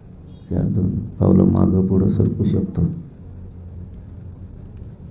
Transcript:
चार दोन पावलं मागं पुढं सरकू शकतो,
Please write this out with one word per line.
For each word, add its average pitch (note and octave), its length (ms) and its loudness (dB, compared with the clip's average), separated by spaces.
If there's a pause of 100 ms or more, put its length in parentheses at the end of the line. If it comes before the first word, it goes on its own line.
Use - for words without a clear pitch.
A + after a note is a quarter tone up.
(500)
चार F2+ 180 0
दोन F#2 320 0
पावलं F#2+ 440 6
मागं F#2 440 4
पुढं F#2+ 220 4
सरकू G2+ 340 2
शकतो, - 380 0 (2250)